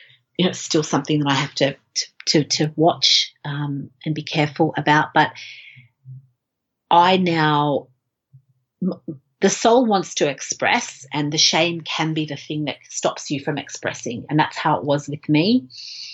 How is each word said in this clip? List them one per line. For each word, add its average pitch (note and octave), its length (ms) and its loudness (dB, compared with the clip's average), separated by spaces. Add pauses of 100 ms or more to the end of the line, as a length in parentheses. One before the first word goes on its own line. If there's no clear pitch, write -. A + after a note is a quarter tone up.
(380)
you F3+ 60 4
know, F3+ 60 2
it's - 80 -8
still - 240 0
something D3+ 380 0
that C#3+ 100 0
I C#3 40 4
have C#3+ 220 -2
to, C3+ 180 2 (200)
to, - 120 -4 (200)
to, D3+ 180 4
to D3+ 320 -2
watch, - 560 2 (120)
um, C#3+ 460 -6 (140)
and D#3 100 -2
be D3+ 80 -6
careful D3+ 540 0
about. D3+ 380 2
But D3+ 180 4 (1600)
I F3+ 280 6
now, D3+ 680 2 (920)
m-, F3+ 180 -4 (400)
the G3 100 4
soul A#3+ 360 4
wants F#3+ 300 -2
to D#3 120 2
express, - 840 -4
and D3 200 -2
the D#3 60 -2
shame E3 440 2
can D#3+ 320 -2
be D#3 100 -2
the D3 120 -10
thing D3+ 280 -6
that C#3 140 -6 (100)
stops - 420 -4
you G3 80 -4
from B2+ 200 -4
expressing. - 720 -8
And D3+ 100 0
that's - 180 0
how D3+ 220 0
it - 60 -10
was D3 240 -2
with D3 200 -10
me. G3 400 2 (460)